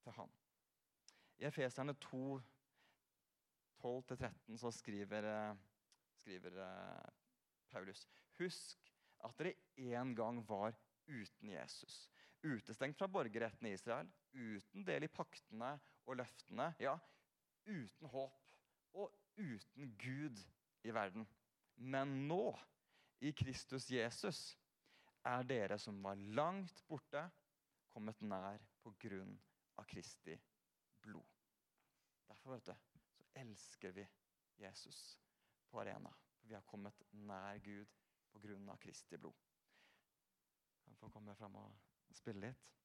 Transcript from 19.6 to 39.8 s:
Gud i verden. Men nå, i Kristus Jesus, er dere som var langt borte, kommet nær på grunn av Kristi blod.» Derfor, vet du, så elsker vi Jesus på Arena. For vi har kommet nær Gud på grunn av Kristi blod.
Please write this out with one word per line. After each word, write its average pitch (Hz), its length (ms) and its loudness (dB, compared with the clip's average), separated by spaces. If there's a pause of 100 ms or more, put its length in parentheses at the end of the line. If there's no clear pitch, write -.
Gud 127 420 0 (460)
i 113 80 0
verden. 107 340 2 (500)
Men 135 520 4
nå, 196 240 6 (680)
i 147 100 4
Kristus 131 580 2
Jesus, 123 680 2 (680)
er 123 220 6
dere 104 320 6
som 101 240 -4
var 98 140 0
langt 151 680 2
borte, 156 440 -4 (580)
kommet 107 320 -4
nær 101 400 0 (220)
på 107 160 -12
grunn 98 400 -4 (400)
av - 120 -8
Kristi - 460 -6 (680)
blod.» 95 220 -8 (1040)
Derfor, 131 280 -8
vet 110 100 -8
du, - 80 -6 (400)
så - 100 -20 (140)
elsker 104 540 -8
vi 98 120 -6 (540)
Jesus - 400 -10 (720)
på 113 100 0
Arena. 101 300 -4 (300)
For 113 80 -20
vi 110 80 -6
har 98 100 -8
kommet 104 360 -8 (100)
nær 101 500 -4
Gud 101 280 -8 (420)
på - 100 -18
grunn 101 300 -6
av - 100 -10
Kristi - 380 -10
blod. - 160 -10 (1500)